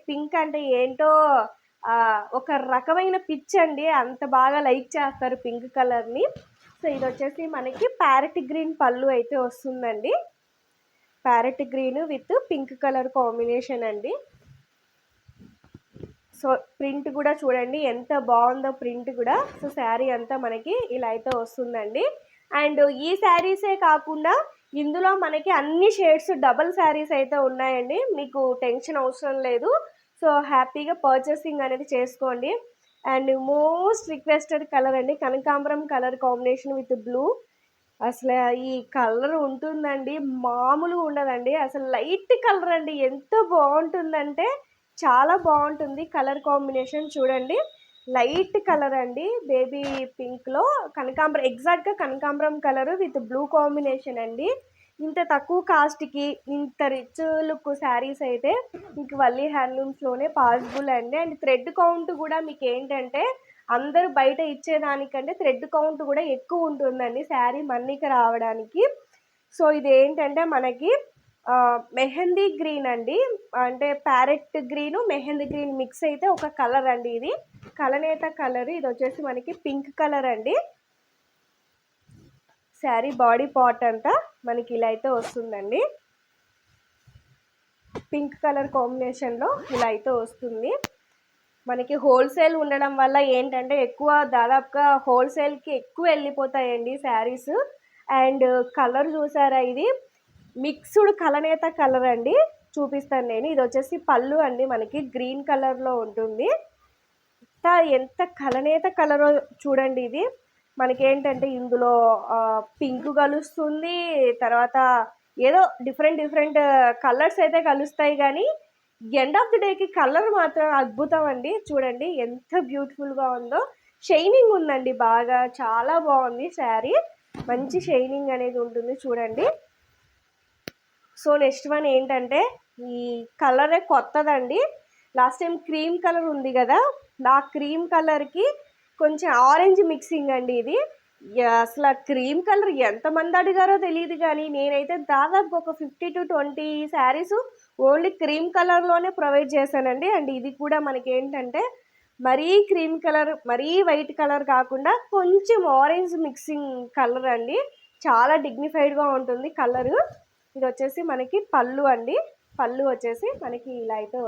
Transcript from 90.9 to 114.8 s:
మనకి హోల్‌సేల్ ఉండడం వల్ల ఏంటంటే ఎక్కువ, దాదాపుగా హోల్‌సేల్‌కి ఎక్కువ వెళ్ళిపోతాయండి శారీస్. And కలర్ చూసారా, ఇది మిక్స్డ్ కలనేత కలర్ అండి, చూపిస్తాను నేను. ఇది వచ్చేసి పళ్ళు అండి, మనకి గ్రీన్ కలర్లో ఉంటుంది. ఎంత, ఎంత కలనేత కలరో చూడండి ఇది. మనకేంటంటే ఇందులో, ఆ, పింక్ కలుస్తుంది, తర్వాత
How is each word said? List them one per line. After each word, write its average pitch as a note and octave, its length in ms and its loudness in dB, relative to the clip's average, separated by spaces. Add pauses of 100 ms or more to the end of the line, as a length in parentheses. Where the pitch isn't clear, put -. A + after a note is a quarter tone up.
మనకి B3 360 -6
హోల్‌సేల్ C#4+ 580 4
ఉండడం C#4 400 -2
వల్ల C4+ 160 4 (200)
ఏంటంటే B3+ 460 -2
ఎక్కువ, C4 260 -2 (260)
దాదాపుగా C4 500 2 (220)
హోల్‌సేల్‌కి C#4 720 0
ఎక్కువ - 340 -8
వెళ్ళిపోతాయండి C4 800 -2 (120)
శారీస్. B3 480 -2 (540)
And C4 340 2 (360)
కలర్ C4+ 400 2
చూసారా, C#4+ 420 2 (120)
ఇది C#4+ 160 -2 (680)
మిక్స్డ్ D4+ 560 2 (100)
కలనేత D#4+ 440 0 (140)
కలర్ C4 340 4
అండి, A#3 220 0 (400)
చూపిస్తాను C#4 520 -2
నేను. A#3 200 -4
ఇది D4+ 140 0
వచ్చేసి C4 360 -2 (120)
పళ్ళు C4+ 280 2 (100)
అండి, B3+ 180 -2
మనకి A#3+ 340 -4 (160)
గ్రీన్ C4 360 -6
కలర్లో C4 420 0 (120)
ఉంటుంది. A3 420 -4 (960)
ఎంత, - 240 -6 (320)
ఎంత C4 220 -6 (200)
కలనేత C#4+ 460 0 (120)
కలరో D4 300 4 (340)
చూడండి C4 460 0
ఇది. C#4+ 140 -4 (540)
మనకేంటంటే C4+ 720 2 (120)
ఇందులో, A#3+ 340 2 (420)
ఆ, - 20 0 (440)
పింక్ C4 360 -4
కలుస్తుంది, D4+ 800 0 (460)
తర్వాత A#3+ 360 2 (720)